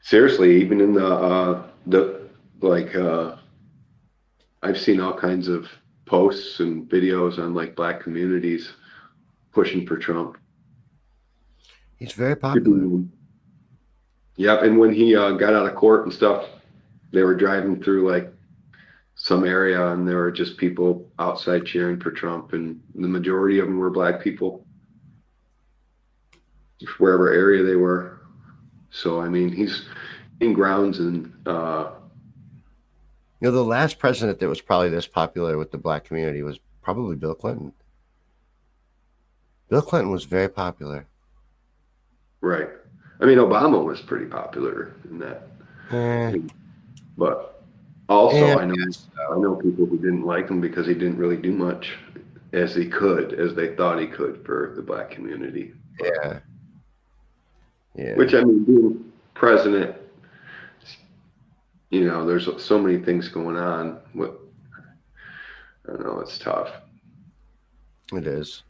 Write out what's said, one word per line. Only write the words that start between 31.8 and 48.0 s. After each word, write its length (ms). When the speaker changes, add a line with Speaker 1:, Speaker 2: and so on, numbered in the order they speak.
Speaker 2:
You 80
know, 40
the 120
last 360
president 400
that 100
was 120
probably 280
this 160
popular 520
with 140
the 60
black 280
community 360
was 180
probably 340
Bill 200
Clinton. 360
Bill 120
Clinton 300
was 120
very 260
popular. 560
Speaker 1:
Right. 280
I 40
mean, 120
Obama 460
was 180
pretty 240
popular 720
in 100
that. 280
Speaker 2:
Eh. 480
Speaker 1:
But 480